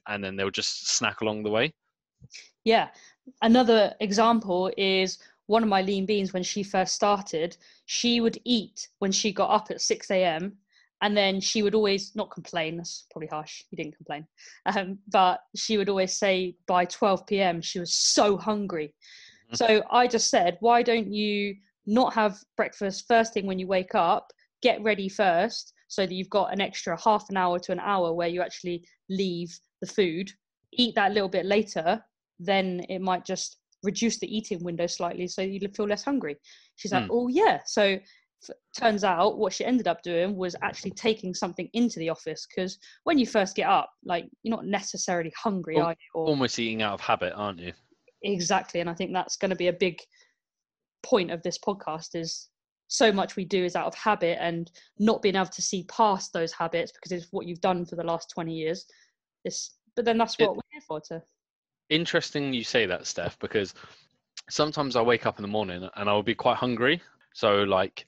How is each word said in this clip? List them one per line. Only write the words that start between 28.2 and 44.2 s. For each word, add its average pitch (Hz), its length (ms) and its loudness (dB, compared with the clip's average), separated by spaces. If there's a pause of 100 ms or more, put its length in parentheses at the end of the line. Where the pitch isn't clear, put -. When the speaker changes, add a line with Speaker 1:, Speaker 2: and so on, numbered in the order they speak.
Speaker 2:
you 175 140 -2
actually 175 420 -8 (240)
leave 175 480 -4 (240)
the 185 60 -10
food, 185 440 0 (420)
eat 233 240 0
that 202 160 4
little 202 160 2
bit 180 180 -2
later, 202 580 0 (380)
then 185 460 0
it 185 120 -6
might 185 240 -2
just - 340 -6 (240)
reduce 214 360 0
the - 180 -6
eating 208 260 -6
window 170 240 -2
slightly 175 400 -4
so 180 160 -6
you 196 160 -4 (160)
feel 208 120 -2
less 202 180 -2
hungry." 240 320 -2 (400)
She's 202 160 -10
like, 202 120 2
Speaker 1:
Hmm. 190 80 -8
Speaker 2:
"Oh, 240 160 2
yeah." 254 380 4
So - 160 0
f-, - 760 -4 (220)
turns 214 260 2
out 185 340 2
what 196 140 0
she - 120 -6
ended 233 240 0
up 170 140 -2
doing 180 340 0
was 185 260 -4
actually - 300 -6
taking 220 420 -2
something 180 400 -6
into 233 240 0
the 165 100 -4
office, 160 380 -8
'cause 185 320 -6 (260)
when 311 140 4
you 240 80 6
first 196 300 2
get 175 120 0
up, 180 220 4 (140)
like, 175 220 -4 (160)